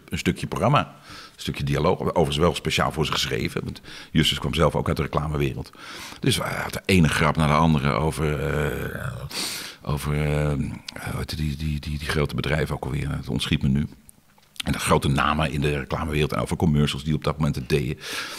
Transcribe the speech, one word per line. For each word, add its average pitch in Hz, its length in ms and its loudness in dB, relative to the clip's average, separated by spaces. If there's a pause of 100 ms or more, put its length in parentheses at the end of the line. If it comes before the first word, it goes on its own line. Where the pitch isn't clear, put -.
een 85 80 -4
stukje - 300 -2
programma, 117 320 2 (560)
een - 120 -12
stukje 76 160 -4
dialoog, 71 380 2
overigens 71 360 2
wel 80 180 4
speciaal 73 360 0
voor 78 140 0
ze - 60 -2
geschreven, - 520 -2
want - 180 -8 (300)
Justus 73 280 2
kwam 67 140 -2
zelf 76 220 4
ook - 120 0
uit 80 100 0
de 78 60 0
reclamewereld. 73 680 -2 (480)
Dus - 180 0
we - 60 -2
hadden - 280 -6 (140)
de 98 80 2
ene 85 140 8
grap 73 280 2
naar 78 120 4
de 73 60 4
andere 76 380 4
over, 73 480 0
eh, 71 680 -2 (760)
over, 73 300 -2 (120)
eh, 73 220 2
hoe - 680 -4
heet 67 200 -6
die, 76 180 0
die, 76 240 -2
die, 73 180 -4
die - 100 -8
grote 73 280 0
bedrijven 69 400 0
ook - 100 -8
alweer, 69 260 -4
het 71 180 -6
ontschiet - 320 0
me 73 80 2
nu. 67 180 2 (760)
En - 80 -2
de - 80 -2
grote - 280 2
namen 73 440 2
in 71 100 -2
de 73 160 0
reclamewereld 76 560 0
en - 80 0
over - 140 -2
commercials 73 480 2
die 78 120 0
op - 80 -2
dat 73 140 -2
moment 73 180 2
het 65 140 -6
deden. 71 280 0 (420)